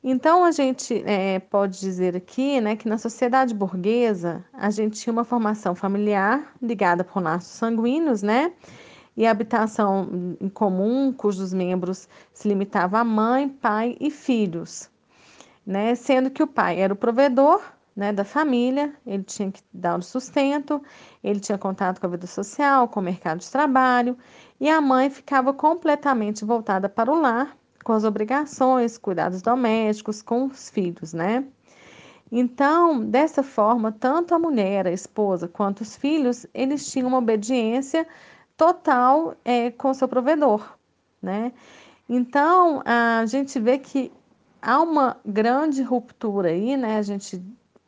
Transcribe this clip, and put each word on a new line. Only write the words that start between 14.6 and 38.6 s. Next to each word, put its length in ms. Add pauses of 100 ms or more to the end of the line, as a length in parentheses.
né? 300
Sendo 360
que 120
o 40
pai 340
era 120
o 40
provedor, 680 (340)
né, 160
da 120
família, 680 (140)
ele 160
tinha 280
que 120 (100)
dar 260
o 40
sustento, 800 (420)
ele 160
tinha 160
contato 420
com 80
a 40
vida 160
social, 600
com 120
o 20
mercado 360
de 120
trabalho, 680 (420)
e 80
a 140
mãe 260
ficava 460
completamente 920
voltada 460
para 200
o 80
lar, 380 (260)
com 120
as 100
obrigações, 960
cuidados 420
domésticos, 800
com 240
os 240
filhos, 460
né? 280 (880)
Então, 720
dessa 400
forma, 480
tanto 440
a 40
mulher, 480
a 60
esposa, 560
quanto 320
os 160
filhos, 560
eles 380
tinham 180
uma 80
obediência 920 (520)
total, 840